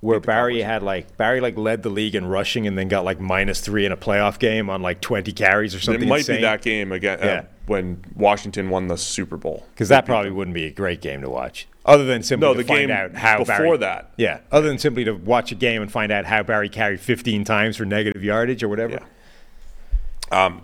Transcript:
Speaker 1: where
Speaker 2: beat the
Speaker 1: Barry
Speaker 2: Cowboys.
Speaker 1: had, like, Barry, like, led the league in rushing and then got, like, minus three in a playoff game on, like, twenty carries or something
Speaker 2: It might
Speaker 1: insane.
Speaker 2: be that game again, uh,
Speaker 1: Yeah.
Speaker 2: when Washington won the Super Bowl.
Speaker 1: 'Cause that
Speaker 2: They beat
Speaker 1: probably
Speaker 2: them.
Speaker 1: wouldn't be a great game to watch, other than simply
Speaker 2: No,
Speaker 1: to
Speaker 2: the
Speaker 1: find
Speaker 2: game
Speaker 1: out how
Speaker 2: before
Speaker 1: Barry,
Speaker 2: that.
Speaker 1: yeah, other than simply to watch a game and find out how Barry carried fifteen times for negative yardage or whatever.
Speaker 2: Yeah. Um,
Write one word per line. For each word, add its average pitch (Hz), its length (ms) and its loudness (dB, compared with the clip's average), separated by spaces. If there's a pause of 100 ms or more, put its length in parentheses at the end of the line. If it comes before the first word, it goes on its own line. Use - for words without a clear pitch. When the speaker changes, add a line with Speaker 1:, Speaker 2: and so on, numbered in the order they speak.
Speaker 1:
where 110 180 2
Speaker 2:
beat - 40 -6
the - 40 -18
Speaker 1:
Barry 120 320 2
Speaker 2:
Cowboys. 107 60 -2
Speaker 1:
had, 107 180 -2
like, 95 340 -6
Barry, 123 240 2
like, 117 160 -2
led 110 260 -2
the 113 60 -4
league 104 260 -2
in 92 120 -4
rushing 98 400 0
and 98 100 0
then 95 100 0
got, 95 160 0
like, 90 160 -2
minus 95 400 0
three 104 260 0
in 98 60 0
a 87 60 -4
playoff 101 420 0
game 110 300 0
on, 95 140 -4
like, 90 180 -4
twenty 101 300 -4
carries 101 420 2
or 92 60 -10
something 113 240 -2
Speaker 2:
It - 40 0
might 135 120 2
Speaker 1:
insane. 123 180 -2
Speaker 2:
be 110 60 -4
that 107 180 0
game 107 300 -2
again, 92 300 -2
uh, 95 40 0
Speaker 1:
Yeah. 95 180 0 (220)
Speaker 2:
when 92 380 -4 (120)
Washington 101 540 2
won 92 200 -2
the 87 80 -4
Super 87 400 -6
Bowl. - 280 -8 (100)
Speaker 1:
'Cause 104 140 0
that 135 120 8
Speaker 2:
They - 0 -
beat 131 120 -2
Speaker 1:
probably 101 160 0
Speaker 2:
them. 95 80 -8
Speaker 1:
wouldn't 90 180 -6
be 82 100 -4
a 78 60 -8
great 90 300 -4
game 69 200 -8
to 67 80 -8
watch, 64 380 -8 (180)
other 143 200 10
than 123 180 0
simply 143 240 2
Speaker 2:
No, 135 60 6
Speaker 1:
to 120 60 0
Speaker 2:
the 123 80 -2
Speaker 1:
find 143 220 2
Speaker 2:
game - 20 0
Speaker 1:
out 95 240 -4
how 110 240 4
Speaker 2:
before 110 180 2
Speaker 1:
Barry, 156 200 4
Speaker 2:
that. 95 400 -4
Speaker 1:
yeah, 98 220 0 (120)
other 151 160 6
than 139 100 -2
simply 127 280 -2
to 110 80 -2
watch 107 380 0
a 117 40 -10
game 113 260 0
and 104 100 -8
find 107 200 -2
out 101 140 0
how 107 180 0
Barry 104 260 0
carried 101 300 -2
fifteen 113 440 -2
times 107 340 0
for 113 80 -6
negative 104 380 -2
yardage 113 400 0
or 107 60 -2
whatever. 113 240 -4
Speaker 2:
Yeah. - 1500 -4
Um, 92 180 -2